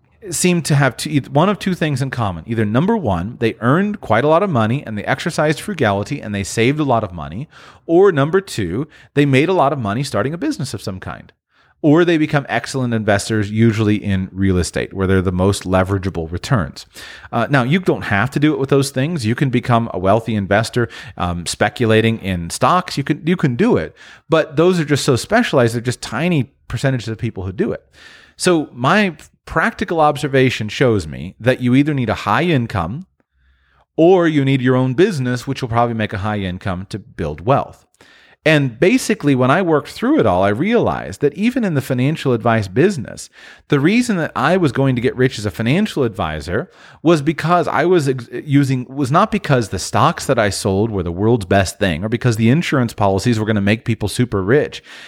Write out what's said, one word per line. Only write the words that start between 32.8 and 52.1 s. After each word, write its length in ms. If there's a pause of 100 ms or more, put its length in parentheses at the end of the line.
or 320
you 180
need 160
your 140
own 180
business, 540
which 140
will 80
probably 260
make 180
a 60
high 200
income 480
to 120
build 460
wealth. 400 (600)
And 340
basically, 560
when 160
I 100
worked 280
through 320
it 40
all, 180
I 60
realized 680
that 140
even 320
in 80
the 80
financial 500
advice 380
business, 600 (380)
the 140
reason 340
that 180
I 220
was 160
going 240
to 60
get 160
rich 200
as 80
a 60
financial 520
advisor 680 (320)
was 180
because 460
I 160
was 240
ex-, 240
using, 540
was 260
not 180
because 400
the 80
stocks 480
that 140
I 120
sold 380
were 140
the 80
world's 340
best 340
thing 220
or 60
because 300